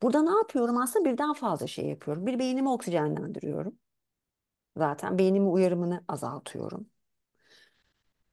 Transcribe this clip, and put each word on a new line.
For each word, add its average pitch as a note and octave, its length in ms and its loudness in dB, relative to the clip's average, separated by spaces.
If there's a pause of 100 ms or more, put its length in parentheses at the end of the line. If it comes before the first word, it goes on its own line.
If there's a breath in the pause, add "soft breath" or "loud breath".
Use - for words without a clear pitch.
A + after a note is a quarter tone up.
Burada B3+ 200 4
ne D#4+ 100 4
yapıyorum? C4+ 460 2
Aslında B3+ 340 2
birden D4 220 0
fazla G#3 340 -2
şey - 180 -6
yapıyorum. D3 420 -6
Bir, B3 120 0
beynimi C4 300 0
oksijenlendiriyorum. D#3 1080 -2 (1000)
Zaten D#3 400 -2
beynimin F#3+ 340 4
uyarımını F3 560 2
azaltıyorum. - 840 -8 (1400 soft breath)